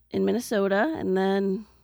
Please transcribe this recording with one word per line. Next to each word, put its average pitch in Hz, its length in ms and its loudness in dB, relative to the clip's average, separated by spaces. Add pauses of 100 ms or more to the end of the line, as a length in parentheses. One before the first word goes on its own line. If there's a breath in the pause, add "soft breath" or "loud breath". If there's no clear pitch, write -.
(120)
in 196 120 0
Minnesota, 202 720 0
and 190 200 -2
then 196 500 0 (180)